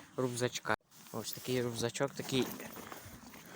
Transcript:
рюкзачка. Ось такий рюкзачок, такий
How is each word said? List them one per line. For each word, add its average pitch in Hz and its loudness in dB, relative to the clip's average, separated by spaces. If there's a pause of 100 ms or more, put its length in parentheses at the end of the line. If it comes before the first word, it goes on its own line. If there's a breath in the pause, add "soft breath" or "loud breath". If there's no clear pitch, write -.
(160 loud breath)
рюкзачка. 123 2 (380)
Ось 113 -4
такий 127 2
рюкзачок, 117 2
такий - 4 (1080 loud breath)